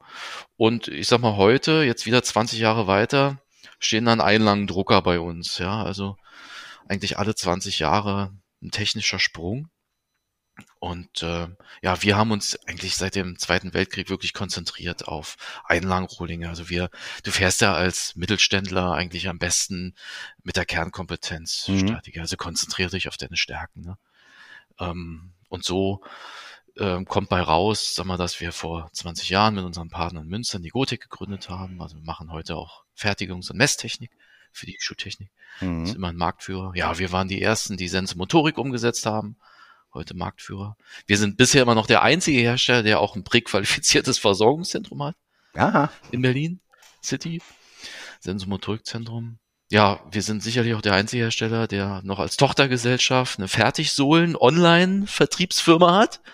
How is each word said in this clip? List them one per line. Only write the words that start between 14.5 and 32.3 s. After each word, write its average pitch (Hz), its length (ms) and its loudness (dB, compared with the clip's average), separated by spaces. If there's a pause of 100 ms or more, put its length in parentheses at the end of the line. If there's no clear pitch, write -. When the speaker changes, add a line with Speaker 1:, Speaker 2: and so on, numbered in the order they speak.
Speaker 1:
auf - 280 -8 (300)
Einlagenrohlinge. 87 840 -2
Also 85 200 -10
wir, 90 200 -2 (340)
du 101 80 -6
fährst 92 300 2
ja 101 120 4
als - 420 -2
Mittelständler 92 760 0
eigentlich 87 380 -4
am 87 100 -8
besten 90 560 -4 (480)
mit 90 140 -8
der 87 80 -2
Kernkompetenz 82 1040 -6
Speaker 2:
Mhm. 98 100 2
Speaker 1:
Stratege. 95 420 -2
Also 82 160 -8
konzentrier 90 520 -6
dich 92 180 -6
auf - 100 -12
deine 85 200 -10
Stärken, 80 440 -8
ne? 87 160 -14 (840)
Ähm, 87 520 -10 (180)
und 76 140 -10
so, 98 380 -2 (760)
ähm, 92 280 -2
kommt 101 240 -2
bei 90 120 2
raus, 87 540 2
sag 87 100 -4
mal, 90 120 -4
dass 87 240 -4
wir 85 100 -6
vor 82 420 -8
zwanzig - 360 -8
Jahren 107 260 4
mit 92 80 -4
unseren 85 260 -10
Partnern 85 340 -8
in 80 60 -14
Münster 107 300 -8
die 82 100 -12
Gotik 127 320 -4
gegründet - 480 -14
haben. 92 320 -10
Also 78 140 -14
wir 78 80 -18
machen 80 280 -12